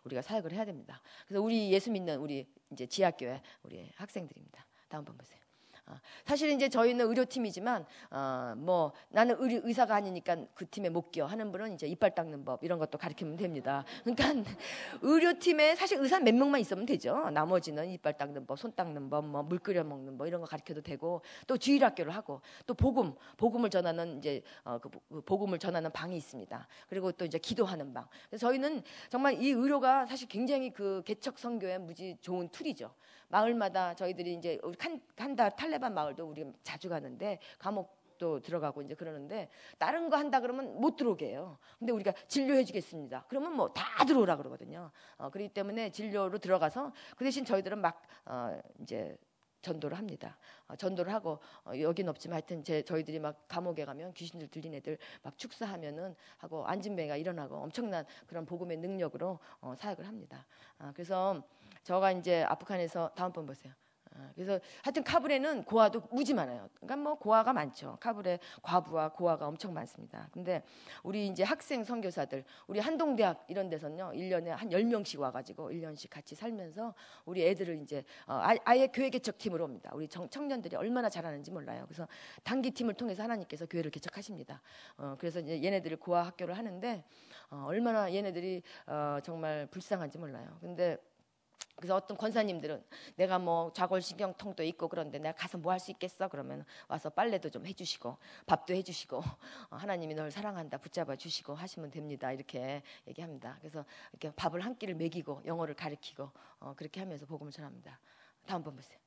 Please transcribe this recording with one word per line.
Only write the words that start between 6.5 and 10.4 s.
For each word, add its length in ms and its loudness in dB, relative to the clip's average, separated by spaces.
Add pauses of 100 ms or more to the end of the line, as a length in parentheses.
이제 180 6
저희는 400 6
의료팀이지만, 760 2 (260)
어, 460 -2
뭐 360 4 (160)
"나는 300 6
의료-, 260 2
의사가 320 4
아니니까 580 0